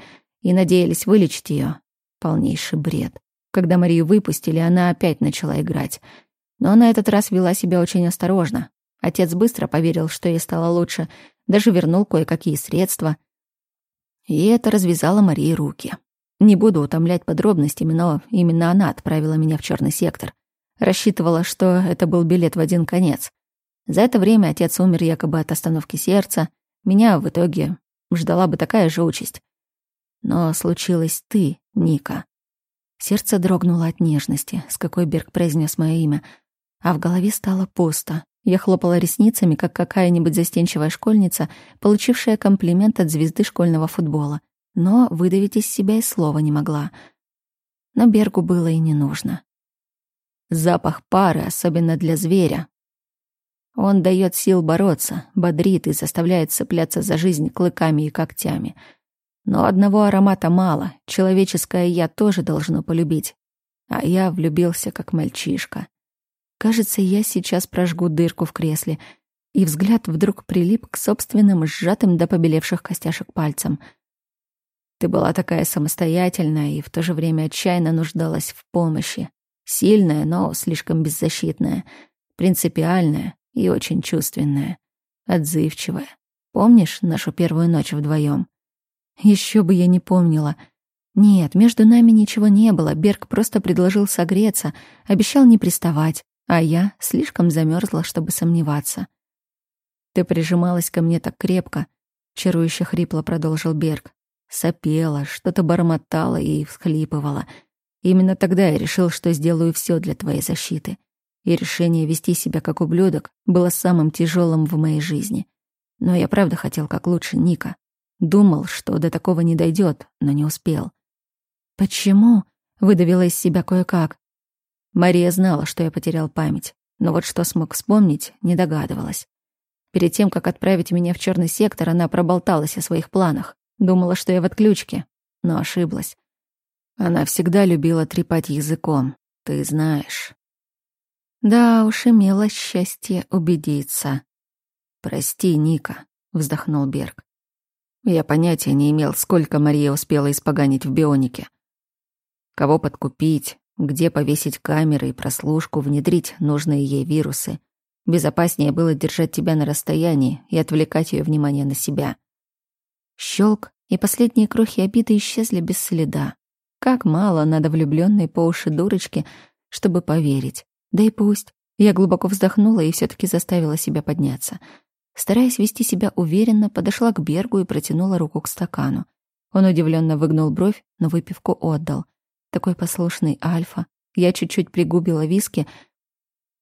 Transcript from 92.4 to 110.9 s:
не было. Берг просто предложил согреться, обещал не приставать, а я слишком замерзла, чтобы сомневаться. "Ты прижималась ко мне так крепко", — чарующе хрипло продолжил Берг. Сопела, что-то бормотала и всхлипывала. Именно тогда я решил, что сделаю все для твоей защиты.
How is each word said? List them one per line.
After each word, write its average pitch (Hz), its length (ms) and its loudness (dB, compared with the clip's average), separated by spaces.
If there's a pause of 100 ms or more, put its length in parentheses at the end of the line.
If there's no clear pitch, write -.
не 214 240 6
было. 156 240 0
Берг 196 320 0
просто - 340 -2
предложил 190 460 2
согреться, 185 640 -2 (320)
обещал 220 400 4
не 226 120 10
приставать, 160 640 0 (240)
а 170 140 2
я 170 380 0
слишком 196 520 0
замерзла, 160 520 -2
чтобы 165 280 -6
сомневаться. 165 760 -2 (1080)
"Ты 180 100 0
прижималась 175 680 0
ко 175 120 -2
мне 165 180 2
так - 180 -10
крепко", — 175 500 -4 (480)
чарующе 165 480 0
хрипло 165 380 -4
продолжил 160 520 -4
Берг. 156 400 -4 (360)
Сопела, 156 760 -2
что-то - 380 -4
бормотала 170 760 0
и 151 240 -2
всхлипывала. 151 840 -6 (560)
Именно 185 320 4
тогда 185 320 2
я 151 100 2
решил, 175 320 0
что 170 240 -2
сделаю 165 400 0
все - 260 -2
для 165 140 -4
твоей - 280 -4
защиты. - 560 -8 (460)